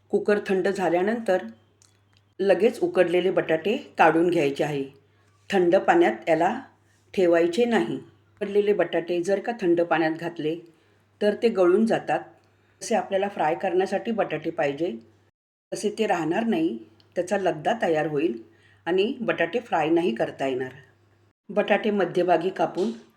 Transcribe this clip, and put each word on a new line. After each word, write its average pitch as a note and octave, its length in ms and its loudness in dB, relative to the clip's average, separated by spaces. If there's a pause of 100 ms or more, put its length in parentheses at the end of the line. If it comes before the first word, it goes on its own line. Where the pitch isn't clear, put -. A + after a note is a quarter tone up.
(120)
कुकर G#3 360 2
थंड F#3+ 200 0
झाल्यानंतर F#3+ 760 0 (960)
लगेच G3 400 2
उकडलेले F3+ 520 2
बटाटे E3 440 0 (220)
काढून E3 320 4
घ्यायचे D3+ 340 0
आहे. D3 200 -4 (680)
थंड F3+ 280 4
पाण्यात F3+ 520 2
याला E3+ 240 2 (600)
ठेवायचे E3+ 520 2
नाही. E3 300 0
उकडलेले G3+ 800 -4
बटाटे F3 500 -2
जर G3 160 0
का A#3 120 -6 (100)
थंड E3+ 200 2
पाण्यात D#3+ 300 0
घातले D#3+ 440 -6 (640)
तर G#3 220 2
ते A#3 60 2
गळून F#3+ 360 4
जातात. D#3+ 340 0
तसे - 760 -10
आपल्याला F#3+ 320 -2
फ्राय E3+ 280 -2
करण्यासाठी F#3+ 560 -2
बटाटे E3 380 -4
पाहिजे, D#3 420 -2 (800)
तसे G#3 180 -4 (100)
ते G#3+ 80 2
राहणार F3 360 0
नाही, F#3+ 340 0 (380)
त्याचा F3+ 220 -2
लगदा D#3+ 440 0
तयार D#3+ 260 2
होईल D3+ 300 -2 (480)
आणि F#3+ 360 0
बटाटे E3+ 380 -2
फ्राय D#3+ 300 -2
नाही E3+ 260 2
करता C#3 320 -4
येणार. C3 240 -6 (800)
बटाटे G#3 420 0
मध्यभागी F3 580 2
कापून F#3 420 -2 (260)